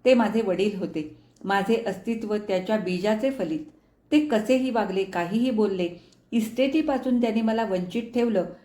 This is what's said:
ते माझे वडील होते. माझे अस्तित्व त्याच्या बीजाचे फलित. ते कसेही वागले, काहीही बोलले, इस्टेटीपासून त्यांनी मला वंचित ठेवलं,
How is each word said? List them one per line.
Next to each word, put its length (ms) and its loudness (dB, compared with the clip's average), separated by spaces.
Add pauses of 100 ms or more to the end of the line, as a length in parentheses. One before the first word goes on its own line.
ते 100 6
माझे 280 2
वडील 360 0
होते. 380 -6 (280)
माझे 420 0
अस्तित्व 500 -4
त्याच्या 400 -2
बीजाचे 540 0
फलित. 300 -4 (520)
ते 80 6
कसेही 500 2
वागले, 340 0
काहीही 460 0
बोलले, 380 0 (440)
इस्टेटीपासून 880 0
त्यांनी 200 2
मला 240 2
वंचित 380 -2 (120)
ठेवलं, 300 2 (200)